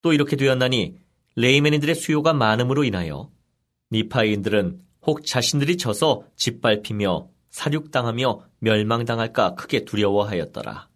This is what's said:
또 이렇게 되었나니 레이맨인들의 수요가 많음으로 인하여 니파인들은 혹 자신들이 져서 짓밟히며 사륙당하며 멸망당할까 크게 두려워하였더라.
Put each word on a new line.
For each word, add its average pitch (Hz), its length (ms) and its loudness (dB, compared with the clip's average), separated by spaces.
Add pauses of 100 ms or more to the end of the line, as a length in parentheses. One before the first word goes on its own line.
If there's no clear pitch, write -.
또 165 100 2
이렇게 147 240 2
되었나니 127 600 0 (380)
레이맨인들의 147 580 4
수요가 156 400 0
많음으로 123 500 2
인하여 85 460 -4 (640)
니파인들은 107 880 0 (240)
혹 151 180 -2
자신들이 143 540 -2
져서 127 460 0 (120)
짓밟히며 107 920 -2 (180)
사륙당하며 127 960 -4 (160)
멸망당할까 113 960 0
크게 - 320 -4
두려워하였더라. 101 1080 -2